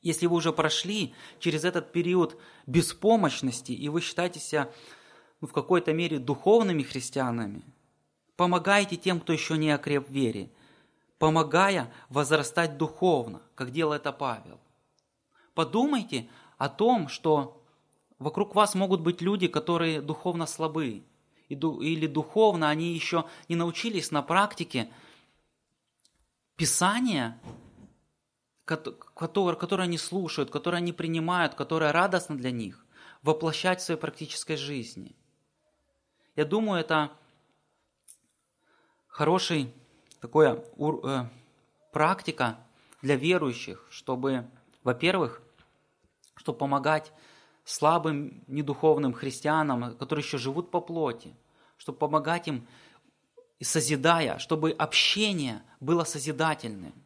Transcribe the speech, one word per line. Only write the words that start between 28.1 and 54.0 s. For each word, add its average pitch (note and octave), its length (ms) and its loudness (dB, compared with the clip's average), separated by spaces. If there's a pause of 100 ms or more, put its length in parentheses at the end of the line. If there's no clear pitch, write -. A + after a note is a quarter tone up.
кото-, D#3+ 260 -6
кото-, F3 640 -2
которое F#3 280 -2
они F3 140 -2
слушают, D#3 540 -4
которое E3+ 260 -2
они F3 160 -2
принимают, E3 640 0
которое D#3+ 360 0
радостно F3 460 2
для B2+ 140 -4
них, A2+ 340 -8 (380)
воплощать D#3+ 580 2
в - 20 -8
своей E3 160 -4
практической - 560 -6
жизни. C3+ 600 -10 (1200)
Я D3+ 100 2
думаю, G3+ 340 0
это D#3 320 0 (2000)
хороший D#3 640 0 (480)
такое C3 420 4 (120)
ур-, D3 300 -2
э, B2+ 240 -2 (600)
практика D3 680 0 (440)
для C3+ 140 2
верующих, C3+ 760 -2
чтобы, B2+ 560 -4 (380)
во-первых, D3+ 580 0 (960)
чтобы - 220 -6
помогать C#3 540 0 (520)
слабым, D3+ 840 0
недуховным C#3+ 680 2
христианам, C3+ 840 -2
которые D3 280 -4
ещё - 140 -6
живут C3+ 340 -4
по F3 100 0
плоти, D#3 540 -4 (420)
чтобы - 200 -12
помогать D#3 500 0
им, B2+ 200 -6 (920)
и - 40 -12
созидая, D3 760 2